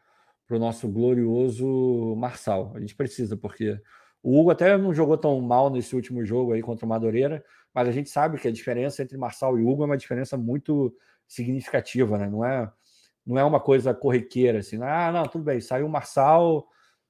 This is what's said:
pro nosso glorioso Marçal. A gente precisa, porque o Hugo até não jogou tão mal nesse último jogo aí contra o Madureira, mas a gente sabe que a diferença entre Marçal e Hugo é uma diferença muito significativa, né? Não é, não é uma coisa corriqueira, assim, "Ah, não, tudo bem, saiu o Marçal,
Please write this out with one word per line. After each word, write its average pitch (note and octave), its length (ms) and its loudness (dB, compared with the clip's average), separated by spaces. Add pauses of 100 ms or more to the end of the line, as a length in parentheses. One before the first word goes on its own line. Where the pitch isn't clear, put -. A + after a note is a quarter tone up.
(460)
pro A#2 120 -2
nosso A2+ 300 -4
glorioso A#2+ 1300 0
Marçal. A2 580 -4
A A2 60 -12
gente G2+ 140 -12
precisa, A2+ 420 -4
porque G#2 440 -6 (420)
o B2+ 160 4
Hugo E3 120 6
até F3+ 260 4
não F#3+ 160 0
jogou D#3 240 2
tão D3 240 2
mal B2 300 2
nesse B2 240 -4
último B2 300 -4
jogo A#2 280 0
aí A2+ 100 -2
contra A2+ 220 -8
o A2+ 40 -4
Madureira, A2+ 560 0 (280)
mas B2 160 0
a A#2+ 40 0
gente C#3 180 -4
sabe D3 280 0
que B2+ 100 -2
a A#2 40 -2
diferença B2 500 -4
entre C3 140 -10
Marçal B2+ 420 -2
e A2+ 60 2
Hugo C#3 180 2
é D3 40 -2
uma C#3+ 100 0
diferença B2+ 400 -6
muito C3 600 -2 (300)
significativa, B2 920 -2
né? G2+ 100 -4
Não G#2+ 160 -4
é, A#2+ 280 -4 (520)
não B2 140 -2
é C#3 60 4
uma D3 160 4
coisa C3 340 4
corriqueira, B2 640 2
assim, G#2+ 240 -8
"Ah, D#3+ 300 -2
não, E3+ 120 0
tudo D#3+ 200 -8
bem, C3+ 160 0
saiu C3 260 -2
o - 20 -4
Marçal, D#3 800 4 (420)